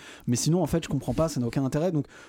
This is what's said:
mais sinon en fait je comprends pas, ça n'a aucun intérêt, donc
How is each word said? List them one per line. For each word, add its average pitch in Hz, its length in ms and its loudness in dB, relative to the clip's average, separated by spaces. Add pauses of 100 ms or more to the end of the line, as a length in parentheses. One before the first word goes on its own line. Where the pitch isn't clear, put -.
(260)
mais 123 80 2
sinon 165 280 2
en 151 40 0
fait 160 160 0
je - 60 -10
comprends 127 240 -2
pas, 156 160 2
ça 135 120 -4
n'a 120 60 0
aucun 135 160 0
intérêt, 151 300 0
donc 147 140 0 (220)